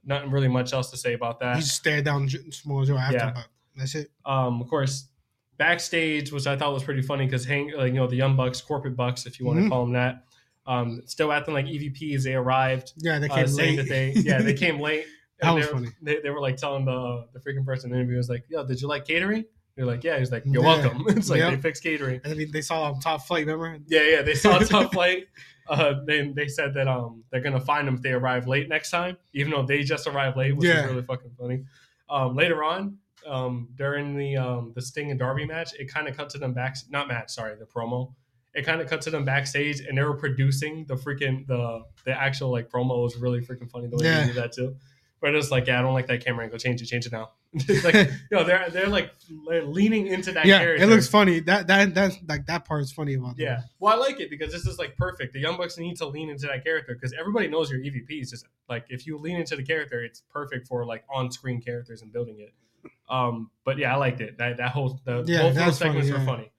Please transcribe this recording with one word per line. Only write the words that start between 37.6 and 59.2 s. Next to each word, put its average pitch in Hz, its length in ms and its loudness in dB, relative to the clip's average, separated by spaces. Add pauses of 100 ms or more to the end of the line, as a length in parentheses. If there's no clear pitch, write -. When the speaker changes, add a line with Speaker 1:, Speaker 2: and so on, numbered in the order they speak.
Speaker 1:
promo. 123 480 -6 (420)
It 143 100 -4
kinda 160 200 0
cut 160 180 -4
to 165 80 -4
them 147 120 -2
backstage, 139 560 -2
and 135 180 -4
they 139 60 2
were 147 140 0
producing 139 680 0
the 135 80 -4
freaking, 135 520 -4
the, 117 360 -4 (200)
the 127 160 -2
actual, 135 320 -2
like, 120 180 -2
promo. 123 300 0
It 123 40 2
was 120 140 -2
really 123 220 0
freaking 123 320 -10
funny 120 160 -10
the 120 100 -6
way 156 80 2
Speaker 2:
Yeah. 160 160 6
Speaker 1:
they 135 60 4
did 123 80 0
that 120 160 -4
too. 131 240 -4 (460)
But 147 140 2
it's 143 160 0
like, 127 160 2
"Yeah, 123 120 2
I - 20 2
don't 131 120 2
like 127 140 0
that 123 160 -2
camera 120 220 -2
angle. 113 120 -10
Change 123 240 -2
it, 117 40 -10
change 120 200 -4
it 120 60 -10
now." 110 200 -10 (100)
<laughs> - 120 -20
It's 165 300 2
like, 170 120 6
Speaker 2:
<laughs> 196 140 10 (220)
Speaker 1:
yo, 180 140 4
they're, 180 240 2
they're, 185 180 0
like, 202 240 0 (180)
le-, 160 340 -2
leaning 196 440 2
into 185 240 -2
that 165 140 2
Speaker 2:
Yeah, 196 140 10
Speaker 1:
character. 165 260 4
Speaker 2:
it - 20 8
looks 214 220 8
funny. 190 320 6
That, 175 260 2
that, 196 260 6
that's, 190 220 2 (100)
like, 147 200 -4
that 165 180 -4
part 151 200 -2
is 135 100 -6
funny 143 220 -4
about 123 200 -6
that. 156 80 -4
Speaker 1:
Yeah. 123 180 -2 (180)
Well, 208 140 6
I 226 40 4
like 277 240 0
it 156 80 -8
because 151 240 -8
this 170 120 -8
is, - 140 -4
like, 147 160 -6
perfect. 160 380 -6
The 135 80 -8
Young 170 160 -2
Bucks 175 200 -6
need 170 200 -8
to 165 80 -6
lean 151 240 -8
into 143 180 -8
that 135 160 -6
character 143 320 -2
'cause 123 240 -8
everybody 196 300 -2
knows 151 200 0
your 131 120 -4
E 139 80 -8
V 139 320 -10
Ps. 120 80 -10
Just, - 160 -18 (240)
like, 117 180 -8
if 123 180 -12
you 156 120 -10
lean 160 180 -8